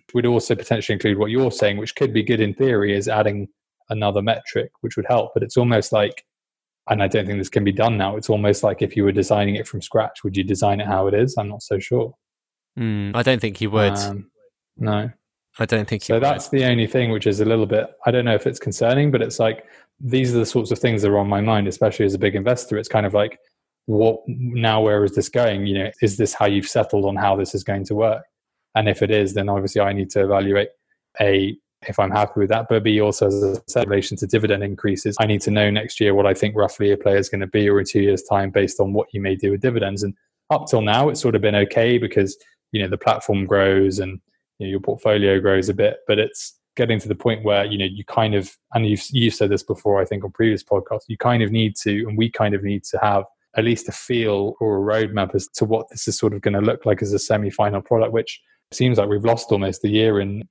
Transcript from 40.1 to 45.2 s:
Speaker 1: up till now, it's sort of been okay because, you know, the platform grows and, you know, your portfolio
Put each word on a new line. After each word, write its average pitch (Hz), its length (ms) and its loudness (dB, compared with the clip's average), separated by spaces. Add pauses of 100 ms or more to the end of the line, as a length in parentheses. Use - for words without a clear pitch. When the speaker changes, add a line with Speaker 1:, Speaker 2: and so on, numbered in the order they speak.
Speaker 1:
up 156 180 0
till 117 140 2
now, 117 260 2
it's 147 120 -2
sort 117 140 2
of 107 60 2
been 104 140 2
okay 113 440 2
because, 101 380 0 (360)
you 104 100 -2
know, 95 60 -4
the 98 100 -4
platform 98 480 0
grows 98 540 4
and, 95 200 -8 (380)
you 98 80 -8
know, 95 40 -6
your 98 100 -4
portfolio 101 600 2